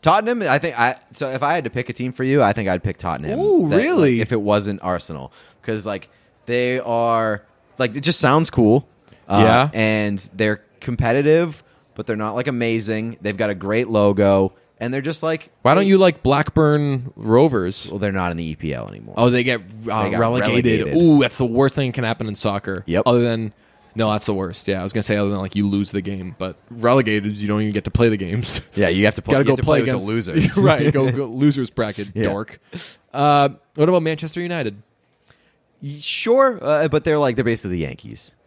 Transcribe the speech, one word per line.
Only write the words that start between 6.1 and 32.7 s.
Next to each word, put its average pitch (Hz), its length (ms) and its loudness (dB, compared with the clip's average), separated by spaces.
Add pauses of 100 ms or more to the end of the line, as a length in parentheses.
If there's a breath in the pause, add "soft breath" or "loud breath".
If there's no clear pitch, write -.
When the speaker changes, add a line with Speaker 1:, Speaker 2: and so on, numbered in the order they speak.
Speaker 1:
they 123 340 -2
are, 117 640 0 (360)
like, 123 180 -2
it 143 60 -8
just 165 180 0
sounds 135 300 2
cool. 120 360 4 (400 soft breath)
Uh, 101 160 2
Speaker 2:
Yeah. 120 300 4
Speaker 1:
and 107 460 0 (160)
they're 107 260 0 (200)
competitive, 143 840 0 (300 soft breath)
but 110 120 -10
they're 110 100 -2
not, 107 180 -4
like, 123 140 -4
amazing. 113 760 -2
They've 104 140 -4
got 107 120 0
a 101 60 -2
great 101 340 -2
logo, 101 640 4 (260 soft breath)
and 120 140 -6
they're 135 80 -4
just, 151 220 -6
like, 160 260 -4 (140)
Speaker 2:
Why 131 120 4
don't 190 100 4
Speaker 1:
they 196 40 2
Speaker 2:
you 196 80 6
like 190 260 4
Blackburn 143 960 2
Rovers? 110 720 2
Speaker 1:
Well, 101 100 -8
they're 98 140 -2
not 90 180 -2
in 85 60 -6
the 85 80 -6
E 78 120 -8
P 76 180 -6
L 58 120 -10
anymore. 50 300 -18
Speaker 2:
Oh, 123 140 4
they 123 120 2
get, 120 200 -2 (280)
uh, 107 140 0
Speaker 1:
They 95 60 -2
got 92 100 -4
Speaker 2:
relegated. 117 640 2
Speaker 1:
relegated. 143 120 -2
Speaker 2:
Ooh, 160 240 6
that's 123 180 0
the 131 80 0
worst 127 280 2
thing 135 160 -2
that 113 40 -8
can 127 100 -4
happen 113 240 -4
in 104 60 -6
soccer. 98 520 -4
Speaker 1:
Yep. 82 200 0
Speaker 2:
Other 120 160 4
than, 113 320 -2 (420 soft breath)
no, 110 140 0
that's 107 160 -2
the 107 80 -2
worst. 95 320 -6
Yeah, 95 140 -2
I - 20 -6
was 98 100 -6
gonna 107 120 -4
say 107 120 0
other 101 140 0
than, 101 80 -4
like, 95 160 -8
you 101 140 0
lose 101 240 -2
the 101 100 -2
game, 92 340 -10
but 92 200 -8 (120)
relegated, 110 680 0
you 104 100 -6
don't 104 140 -2
even 107 120 -2
get 104 120 -4
to - 80 -8
play 120 160 4
the 107 80 0
games. 98 500 -4
<laughs> - 80 -20
Speaker 1:
Yeah, 98 140 2
you 92 160 2
have 107 100 2
to - 80 -8
play, - 120 0
Speaker 2:
Gotta 139 100 2
Speaker 1:
you - 20 -2
Speaker 2:
go 139 60 2
Speaker 1:
have 127 60 2
to 131 40 -2
Speaker 2:
play 151 160 2
Speaker 1:
play - 40 2
with - 60 0 (160)
Speaker 2:
against - 20 -8
Speaker 1:
the 107 60 -4
losers. 117 460 0
Speaker 2:
<laughs> 196 60 2
Right, 151 280 4
go, 135 180 2
Speaker 1:
<laughs> - 20 -2
Speaker 2:
go 135 140 -4
losers 131 440 0
bracket, 104 420 -6
Speaker 1:
Yeah. 110 120 -2
Speaker 2:
dork. 101 340 -4 (540 loud breath)